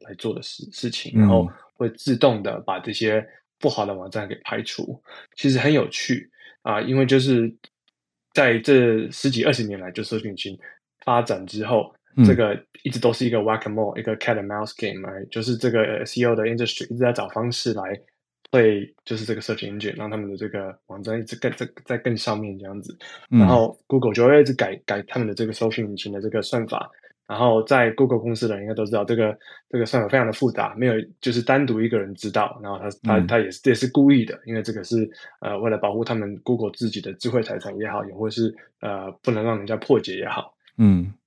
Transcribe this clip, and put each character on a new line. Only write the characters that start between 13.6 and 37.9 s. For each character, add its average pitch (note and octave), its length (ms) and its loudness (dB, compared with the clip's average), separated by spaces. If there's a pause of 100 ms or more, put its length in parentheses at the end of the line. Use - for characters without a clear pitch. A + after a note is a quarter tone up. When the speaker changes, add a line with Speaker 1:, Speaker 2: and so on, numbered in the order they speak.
Speaker 1:
一 - 20 -8
个 A2 160 -4
cat A2 220 -2
and G2 80 -8
mouse G#2+ 280 -8
game， G2 320 -8
哎， F#2+ 220 -12
就 A#2 120 -8
是 A#2 140 -2
这 A#2+ 140 0
个， A2 120 2
呃 G#2+ 220 -2
，S A2 160 -8
E A#2+ 60 2
O A#2 100 4
的 A2 100 0
industry A#2 400 -4
一 - 80 -14
直 A#2+ 40 -10
在 B2 160 2
找 G#2 160 -4
方 A#2 220 -4
式 A#2 220 -4
来 G2+ 100 -6 (680)
会， A2 400 4 (140)
就 A#2 100 -6
是 A2 80 -6
这 A2 120 -4
个 G#2+ 60 -8
search G#2+ 280 -6
engine， G#2 260 -8
让 G#2+ 140 -10
他 G#2+ 80 -8
们 G#2 100 -8
的 G2 80 -8
这 G2+ 140 -8
个 F#2+ 260 -8 (120)
网 G2 160 -16
站 A2 160 -4
一 A2+ 40 -6
直 A2+ 120 -12
更， B2 160 -2
在， B2 160 -8 (180)
在 B2 140 -4
更 A#2 180 -2
上 G#2+ 220 -4
面 G#2 180 -8
这 G2 80 -16
样 G2 160 -12
子。 - 160 -18 (320)
Speaker 2:
嗯。 B2 100 6
Speaker 1:
然 G2+ 80 10
后 A2+ 380 4
Google B2 300 2
就 A#2 120 6
会 D3 140 10
一 - 20 10
直 C#3 100 2
改， G2 300 -2
改 G2+ 240 -4
他 - 120 -4
们 A2+ 80 -2
的 G2+ 80 -6
这 A#2 100 -2
个 G#2+ 80 -4
搜 A2+ 160 0
寻 G#2+ 180 -4
引 G#2 80 -10
擎 G2+ 160 -10
的 G2+ 80 -8
这 G#2 120 -6
个 A2 100 -2
算 A#2 240 -2
法。 A2+ 240 -6 (380)
然 G#2+ 100 -8
后 A2+ 260 6
在 A#2+ 280 4
Google C3 280 2
公 A#2 160 -4
司 A2+ 120 -2
的 G#2+ 80 -2
人 G2+ 80 -8
应 G#2 60 -8
该 A2 40 -2
都 A2 120 -2
知 G#2 80 -6
道， G#2 120 2
这 A#2 100 0
个， G#2+ 220 0 (320)
这 B2+ 80 -4
个 A#2 80 2
算 A#2+ 160 0
法 G#2 80 -2
非 C3+ 80 2
常 B2 80 4
的 A2 80 -2
复 C3 160 0
杂， G#2+ 260 -4
没 A#2+ 120 -2
有， A#2 60 2 (280)
就 C3 100 0
是 A#2+ 100 0
单 C3+ 220 4
独 A#2 160 0
一 A#2 100 2
个 A2+ 100 0
人 G2 160 -8
知 G#2 160 -8
道。 G#2+ 320 -2
然 G2+ 80 -10
后 F#2+ 80 -10
他， G2+ 100 -8 (140)
他， A2 160 4
Speaker 2:
嗯。 F2+ 80 2
Speaker 1:
他 A#2 100 2
也 G2 140 0
是， - 80 -14 (100)
也 A#2+ 60 8
是 B2+ 160 -2
故 C#3 200 8
意 B2 140 6
的， - 200 -10
因 A2+ 100 -6
为 A2 80 -4
这 A2 100 -6
个 G#2 100 -8
是， A2 240 0 (340)
呃， G#2 180 -6
为 A2+ 100 0
了 G#2+ 80 0
保 G#2 160 0
护 A2+ 100 -2
他 A#2 120 -4
们 G#2 280 -4
Google A2+ 280 -2
自 A2+ 180 -4
己 G2+ 100 -8
的 G2 140 -10
智 A#2+ 160 -6
慧 A#2 140 2
财 G#2+ 160 -8
产 G2 180 -12
也 G#2+ 140 -6